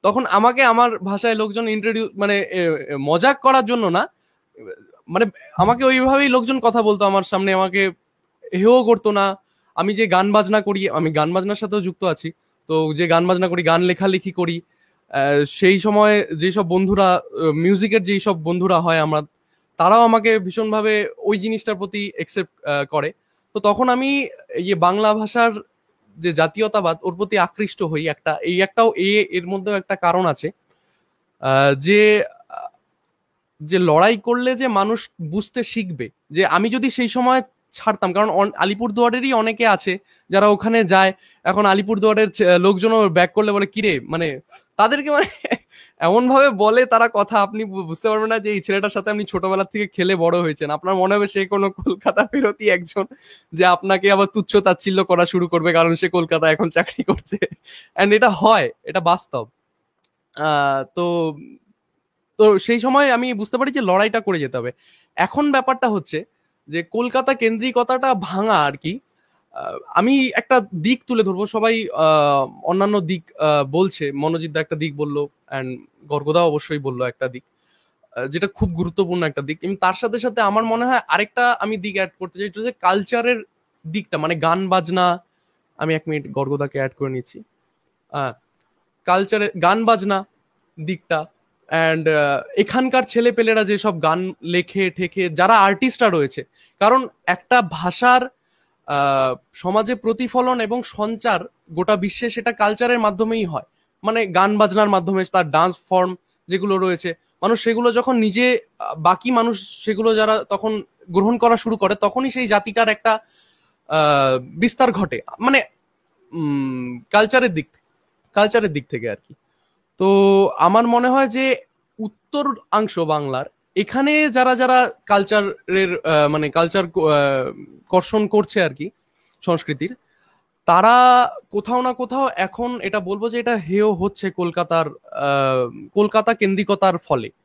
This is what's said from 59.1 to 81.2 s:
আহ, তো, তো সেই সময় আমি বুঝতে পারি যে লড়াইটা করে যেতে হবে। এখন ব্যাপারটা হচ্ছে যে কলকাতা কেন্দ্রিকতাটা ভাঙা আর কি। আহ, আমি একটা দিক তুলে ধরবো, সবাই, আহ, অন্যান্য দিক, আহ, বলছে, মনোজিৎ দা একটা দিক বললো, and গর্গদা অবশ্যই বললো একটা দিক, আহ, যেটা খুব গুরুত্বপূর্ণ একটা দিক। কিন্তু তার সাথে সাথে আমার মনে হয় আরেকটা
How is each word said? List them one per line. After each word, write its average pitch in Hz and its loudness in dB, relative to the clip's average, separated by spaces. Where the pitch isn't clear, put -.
আহ, 143 0
তো, 170 -2
তো 214 6
সেই 233 0
সময় 262 2
আমি 247 0
বুঝতে 208 -6
পারি 269 -2
যে 269 -2
লড়াইটা 202 0
করে 180 -2
যেতে 131 -6
হবে। 123 -6
এখন 285 -2
ব্যাপারটা 262 0
হচ্ছে 180 -6
যে 165 -6
কলকাতা 247 -2
কেন্দ্রিকতাটা 247 0
ভাঙা 196 -2
আর 143 2
কি। 196 -8
আহ, - -10
আমি 254 2
একটা 233 2
দিক 214 0
তুলে 226 0
ধরবো, 190 -2
সবাই, 220 0
আহ, 147 2
অন্যান্য 196 0
দিক, 165 -6
আহ, 147 2
বলছে, 151 -2
মনোজিৎ 160 -4
দা 160 -4
একটা 160 -6
দিক 151 -6
বললো, 147 -6
and 131 -8
গর্গদা 147 -2
অবশ্যই 151 -2
বললো 127 -6
একটা 127 -6
দিক, 127 -12
আহ, 123 -6
যেটা 170 -6
খুব 196 -4
গুরুত্বপূর্ণ 175 -4
একটা 143 -4
দিক। 151 -10
কিন্তু 190 -8
তার 185 0
সাথে 226 -4
সাথে 226 -4
আমার 208 2
মনে 226 -2
হয় 254 0
আরেকটা 214 0